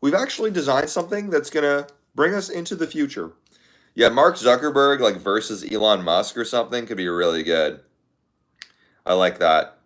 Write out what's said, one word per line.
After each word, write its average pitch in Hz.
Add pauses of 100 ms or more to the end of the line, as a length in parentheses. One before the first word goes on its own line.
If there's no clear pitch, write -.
We've 139
actually 226
designed 180
something 202
that's 151
gonna 143 (280)
bring 156
us 196
into 170
the 165
future. 139 (600)
Yeah, 113
Mark 139
Zuckerberg, 139
like, 107
versus 101
Elon 107
Musk 90
or 120
something 120
could 110
be 90
really 85
good. 80 (1200)
I -
like 92
that. 78